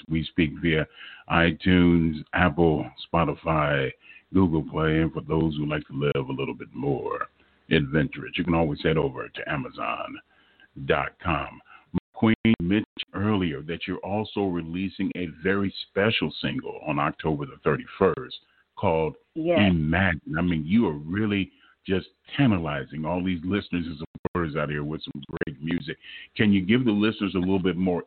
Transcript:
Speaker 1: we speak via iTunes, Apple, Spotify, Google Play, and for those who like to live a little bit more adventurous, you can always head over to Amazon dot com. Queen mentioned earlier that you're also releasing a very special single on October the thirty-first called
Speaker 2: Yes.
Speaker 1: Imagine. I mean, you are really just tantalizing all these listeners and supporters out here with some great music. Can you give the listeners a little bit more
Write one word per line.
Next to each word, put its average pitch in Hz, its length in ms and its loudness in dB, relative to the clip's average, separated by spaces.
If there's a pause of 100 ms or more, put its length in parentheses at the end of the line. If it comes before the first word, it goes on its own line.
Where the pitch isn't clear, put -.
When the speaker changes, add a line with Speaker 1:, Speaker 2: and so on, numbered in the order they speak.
Speaker 1:
we 80 160 0
speak 76 340 0
via 80 280 2 (440)
iTunes, 85 840 6 (180)
Apple, 82 560 4 (240)
Spotify, 73 760 0 (420)
Google 82 300 4
Play, 80 380 2
and 80 120 0
for 78 80 -8
those 160 340 0
who 147 120 -2
like 76 200 -4
to - 60 -14
live 69 360 -2
a - 40 -6
little 65 220 -6
bit - 180 -16
more - 540 -4 (420)
adventurous, 73 680 0
you 87 80 -2
can 85 120 0
always 78 260 0
head 80 160 2
over 69 320 -2
to - 220 -12
Amazon - 680 -8 (680)
dot 71 240 0 (140)
com. 69 380 -4 (520)
Queen 113 200 4 (260)
mentioned 98 260 0 (280)
earlier 92 480 0
that 82 260 -8
you're 92 100 -6
also 104 480 -4
releasing 90 720 -4
a 87 120 -4 (160)
very 98 280 0 (180)
special 98 520 0
single - 460 -6
on 73 100 -2
October 73 480 -2
the 67 180 -14
thirty-first - 760 0 (380)
called 80 380 0 (200)
Speaker 2:
Yes. 160 260 0 (120)
Speaker 1:
Imagine. 82 680 0
I 82 40 0
mean, 85 240 0
you 107 240 4
are 76 40 -2
really 95 580 -2 (360)
just 95 200 -2 (280)
tantalizing 78 680 0
all 90 180 -2
these 90 220 -2
listeners 92 420 -2
and 76 100 -10 (280)
supporters 80 320 -4
out 73 120 -2
here 73 140 -4
with 76 200 -6
some 69 200 -12 (220)
great 69 180 -10
music. 78 320 -4 (400)
Can 107 160 4
you 101 100 6
give 113 220 4
the 117 80 4
listeners 104 440 2
a 92 40 2
little 92 220 2
bit 87 160 2
more 90 300 0